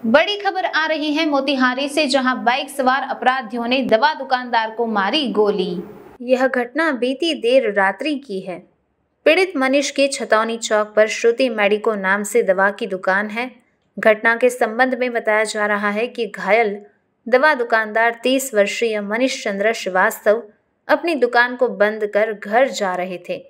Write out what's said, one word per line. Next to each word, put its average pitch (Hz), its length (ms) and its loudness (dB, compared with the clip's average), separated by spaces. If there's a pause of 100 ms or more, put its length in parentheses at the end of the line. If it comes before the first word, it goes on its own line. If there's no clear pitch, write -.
बड़ी 330 320 4
खबर 370 280 -2
आ 311 200 -2
रही 302 280 -2
है 320 160 0
मोतिहारी 269 600 0
से, 302 180 0
जहां 254 280 0 (100)
बाइक 277 240 0
सवार 254 420 0
अपराधियों 240 560 -2
ने 247 140 0
दवा 226 320 4
दुकानदार 247 580 -2
को 233 140 -2
मारी 226 420 0
गोली। 196 560 0 (380)
यह 254 260 2
घटना 262 440 -2
बीती 262 420 -2
देर 233 400 2
रात्रि 196 420 0
की 202 240 -10
है। 175 180 -10 (680)
पीड़ित 359 320 4
मनीष 269 340 0
के 277 160 2
छतौनी 226 500 0
चौक 214 380 -2
पर 214 120 6
श्रुति 233 420 0
मेडिको 214 460 0
नाम 196 280 0
से 226 200 0
दवा 190 280 2
की 202 160 -8
दुकान 190 420 -2
है। 240 220 -8 (480)
घटना 220 360 4
के 240 140 4
संबंध 240 460 0
में 247 180 -4
बताया 220 300 0
जा 214 220 -2
रहा 208 240 0
है 214 180 -4
कि 240 180 -6
घायल 202 520 0 (500)
दवा 262 260 4
दुकानदार 226 680 0
तीस 262 320 0
वर्षीय 208 460 0
मनीष 233 420 -2
चंद्र 208 300 0
श्रीवास्तव 214 680 0 (440)
अपनी 302 280 0
दुकान 240 400 2
को 254 120 0
बंद 208 460 -2
कर 214 200 0
घर 214 360 2
जा 196 260 -4
रहे 180 240 -6 (100)
थे। 180 200 -8